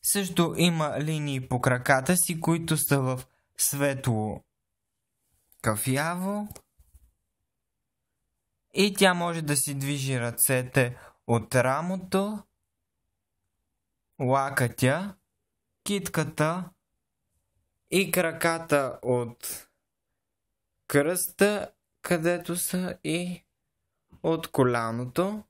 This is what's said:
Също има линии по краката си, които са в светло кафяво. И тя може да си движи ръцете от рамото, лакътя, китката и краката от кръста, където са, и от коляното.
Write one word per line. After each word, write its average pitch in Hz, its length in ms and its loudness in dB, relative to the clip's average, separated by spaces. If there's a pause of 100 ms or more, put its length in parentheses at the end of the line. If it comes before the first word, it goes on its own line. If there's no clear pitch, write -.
Също 175 560 0
има 160 420 2
линии 147 480 -2
по 127 140 0
краката 131 560 4
си, 165 220 -2
които 165 380 0
са 143 240 2
в 127 220 -2 (340)
светло 127 840 0 (1200)
кафяво. 170 840 -2 (2250)
И 196 200 4
тя 190 200 6
може 170 280 -2
да 147 160 0
си 143 180 -2
движи 135 440 -2
ръцете 123 760 0 (300)
от 117 280 0
рамото, 185 880 0 (1800)
лакътя, 135 960 0 (680)
китката 165 840 -2 (1200)
и 175 200 0
краката 165 920 0
от 120 640 -4 (1200)
кръста, 185 840 0 (300)
където 170 540 -2
са, 180 480 -4
и 175 420 -4 (800)
от 160 280 -2
коляното. 127 1000 0